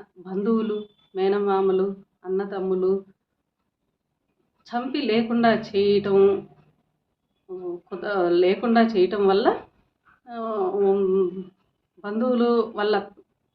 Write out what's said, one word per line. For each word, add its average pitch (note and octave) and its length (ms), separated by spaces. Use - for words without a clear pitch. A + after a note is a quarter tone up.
బంధువులు, G#3+ 680
మేనమామలు, G3 800
అన్నతమ్ములు F#3+ 800
చంపి B3+ 500
లేకుండా A#3 560
చేయటం, G3+ 960
కుద-, F3+ 680
లేకుండా G3 520
చేయటం G3+ 480
వల్ల, A#3+ 320
ఆ, A#3 80
ఉమ్, F#3+ 680
బంధువులు A#3 720
వల్ల G#3 320